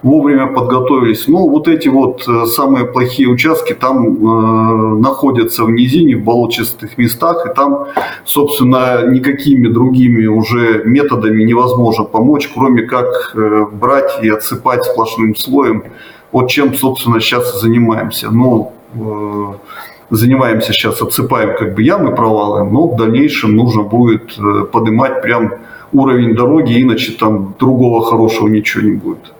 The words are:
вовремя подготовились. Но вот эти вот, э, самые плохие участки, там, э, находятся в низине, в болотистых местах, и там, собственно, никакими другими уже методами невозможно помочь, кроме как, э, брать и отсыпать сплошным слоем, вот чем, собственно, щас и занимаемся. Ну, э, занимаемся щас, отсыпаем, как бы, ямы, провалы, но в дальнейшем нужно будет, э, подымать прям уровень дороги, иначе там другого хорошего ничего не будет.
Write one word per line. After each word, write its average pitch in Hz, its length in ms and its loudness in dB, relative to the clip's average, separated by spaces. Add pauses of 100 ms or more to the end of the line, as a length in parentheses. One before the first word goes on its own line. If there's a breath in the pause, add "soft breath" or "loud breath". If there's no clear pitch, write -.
вовремя 139 440 2
подготовились. 127 800 0
Но 170 220 4
вот 151 180 0
эти 160 220 2
вот, 131 400 0
э, 117 180 0
самые 135 380 0
плохие 123 440 0
участки, 156 440 0
там, 127 340 0
э, 110 960 2
находятся 123 640 0
в 113 60 0
низине, 127 460 2
в 104 60 -4
болотистых 117 760 -2
местах, 165 480 -2
и - 80 -6
там, 285 320 0 (380 loud breath)
собственно, 127 880 0
никакими 131 560 2
другими 120 600 2
уже 110 580 0
методами 110 580 2
невозможно 117 600 2
помочь, 139 500 0
кроме 123 280 2
как, 123 520 -4
э, 107 380 0
брать 123 500 0
и 110 60 2
отсыпать 120 560 -2
сплошным 113 500 -2
слоем, 123 480 -2 (480 loud breath)
вот 123 200 0
чем, 139 240 0
собственно, 127 440 -2
щас 120 380 -2
и - 20 -6
занимаемся. 110 720 0
Ну, 113 420 0 (220)
э, 104 600 -8 (560 loud breath)
занимаемся 117 640 2
щас, - 300 -2
отсыпаем, 107 560 -2
как 95 160 -4
бы, 104 80 0
ямы, 156 320 0
провалы, 104 560 0
но 143 160 2
в 120 100 -2
дальнейшем 113 600 2
нужно 110 260 2
будет, 110 560 0
э, 104 320 0
подымать 113 520 0
прям 120 320 -2 (380 loud breath)
уровень 123 440 2
дороги, 123 440 2
иначе 123 320 0
там 104 460 -2
другого 120 460 2
хорошего 110 440 0
ничего 107 360 0
не 107 80 2
будет. - 480 -8